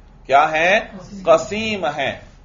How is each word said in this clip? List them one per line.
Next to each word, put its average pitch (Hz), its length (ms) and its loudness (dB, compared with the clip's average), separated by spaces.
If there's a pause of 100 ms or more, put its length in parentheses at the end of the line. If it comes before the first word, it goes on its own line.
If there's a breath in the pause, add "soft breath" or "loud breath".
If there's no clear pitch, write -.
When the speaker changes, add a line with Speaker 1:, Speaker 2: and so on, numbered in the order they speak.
(260)
Speaker 1:
क्या 139 180 4
है? 160 360 0
Speaker 2:
कसीम। - 480 -14
Speaker 1:
कसीम 196 580 0
है। 139 480 -6 (100)